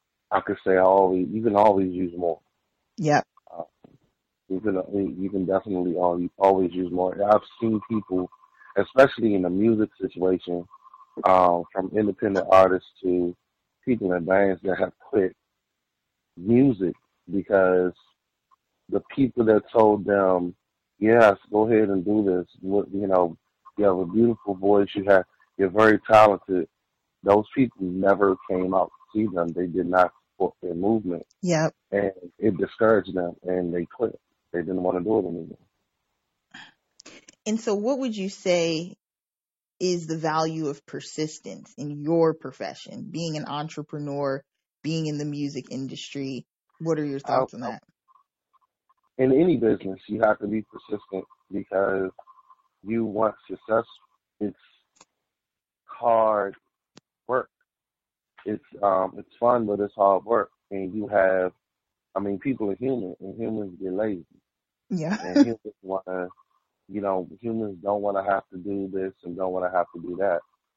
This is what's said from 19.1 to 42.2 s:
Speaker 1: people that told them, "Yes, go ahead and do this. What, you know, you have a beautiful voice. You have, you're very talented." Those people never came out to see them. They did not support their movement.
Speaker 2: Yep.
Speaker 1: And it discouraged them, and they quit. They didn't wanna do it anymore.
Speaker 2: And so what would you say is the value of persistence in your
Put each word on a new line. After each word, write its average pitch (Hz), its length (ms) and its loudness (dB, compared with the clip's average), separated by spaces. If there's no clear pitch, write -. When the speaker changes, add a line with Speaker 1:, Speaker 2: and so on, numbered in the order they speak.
Speaker 1:
people 123 320 0
that 107 180 4
told 104 320 4
them, 92 500 0
"Yes, 110 360 6
go 107 160 2
ahead 110 220 4
and 95 160 0
do 104 180 2
this. 90 240 0
What, 95 320 -2
you 98 140 -4
know, 90 280 2
you 104 80 2
have 92 120 4
a 92 80 -2
beautiful 110 480 0
voice. 101 420 4
You 98 140 -4
have, 95 160 6
you're 95 140 0
very 107 280 6
talented." 101 580 6
Those 101 320 4
people 123 280 0
never 95 560 2
came 92 240 -2
out 90 180 2
to - 280 -8
see 107 160 -2
them. 85 140 0
They 87 180 -4
did 87 200 -4
not 90 260 4
support - 300 -4
their 90 120 -8
movement. 92 520 -2
Speaker 2:
Yep. 160 320 0
Speaker 1:
And 98 200 -2
it 101 180 0
discouraged 98 580 0
them, 87 300 -4
and 90 300 -4
they 87 100 -4
quit. - 340 -6
They 85 60 -4
didn't 90 240 -6
wanna 90 180 -2
do 107 180 0
it 92 60 -2
anymore. 85 320 -10
Speaker 2:
And 220 140 -2
so 220 160 -2
what 247 240 -2
would 247 160 -6
you 196 140 -6
say 170 680 -2
is 175 260 -2
the 160 100 -4
value 160 500 -2
of 139 180 -8
persistence - 920 -12
in 147 220 -10
your 160 340 2